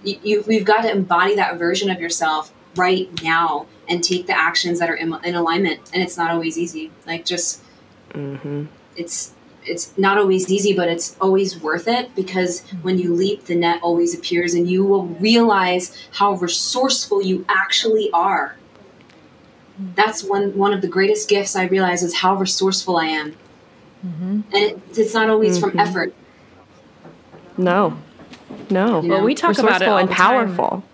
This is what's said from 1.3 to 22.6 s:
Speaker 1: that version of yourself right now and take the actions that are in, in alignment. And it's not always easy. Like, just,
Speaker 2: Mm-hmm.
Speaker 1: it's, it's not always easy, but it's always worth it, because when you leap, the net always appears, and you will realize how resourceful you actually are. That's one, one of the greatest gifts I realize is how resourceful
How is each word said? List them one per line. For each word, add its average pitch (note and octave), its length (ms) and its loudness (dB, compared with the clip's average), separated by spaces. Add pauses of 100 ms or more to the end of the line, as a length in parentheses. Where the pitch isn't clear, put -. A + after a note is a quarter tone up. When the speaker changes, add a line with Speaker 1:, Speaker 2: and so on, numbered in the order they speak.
Speaker 1:
that F3 240 0
version F#3+ 320 0
of F3 100 -4
yourself D#3+ 520 -4 (240)
right F#3 320 2 (160)
now D#3+ 420 0 (220)
and F3 160 -2
take F3+ 240 -2
the E3 100 0
actions E3+ 400 0
that E3+ 100 0
are E3 60 -2
in, E3 180 -4 (120)
in F3 100 -4
alignment. E3+ 460 0 (120)
And F#3 80 -2
it's F3+ 160 -4
not E3+ 140 -2
always E3 260 -2
easy. D#3+ 360 -8 (140)
Like, E3 180 -10
just, - 360 -4 (520)
Speaker 2:
Mm-hmm. C#3+ 540 -8 (280)
Speaker 1:
it's, - 380 -8 (320)
it's - 340 -6
not G3 180 4
always F#3+ 340 2
easy, G3 220 2
but F3 160 0
it's E3+ 320 -4
always F#3+ 400 0
worth D#3+ 280 -4
it, B3 260 -2
because F#3 480 -2 (180)
when F#3 180 0
you F3 160 0
leap, G3 300 -2
the F3 100 -4
net E3+ 280 0
always E3+ 320 0
appears, E3+ 400 -2
and F3 120 2
you F#3 160 2
will G3 240 2
realize F#3 880 2 (180)
how G3+ 220 2
resourceful G3 840 -2
you F#3 300 -2
actually G#3 640 2
are. E3+ 440 0 (1400)
That's G#3+ 300 0
one, G3 320 0
one G3 160 4
of G3 80 0
the F#3 80 -2
greatest G3 400 2
gifts G3 260 2
I F#3 100 0
realize F3+ 380 2
is F3 140 -2
how F#3 200 2
resourceful F#3+ 600 0